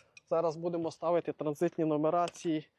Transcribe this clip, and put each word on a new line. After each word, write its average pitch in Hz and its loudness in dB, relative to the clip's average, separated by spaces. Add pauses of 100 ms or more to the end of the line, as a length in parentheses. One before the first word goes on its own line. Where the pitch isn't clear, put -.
(300)
зараз 165 2
будемо 165 -2
ставити 165 0
транзитні 156 -2
нумерації. 156 0 (100)